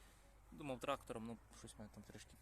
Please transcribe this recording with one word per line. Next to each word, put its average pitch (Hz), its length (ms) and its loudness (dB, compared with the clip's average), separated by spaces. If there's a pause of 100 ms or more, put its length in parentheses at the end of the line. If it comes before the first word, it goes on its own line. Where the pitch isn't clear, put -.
(520)
Думав 135 280 4
трактором, 120 460 4
ну 117 100 2 (220)
щось - 200 -6
мене 107 160 -4
там 104 80 -6
трішки - 400 -8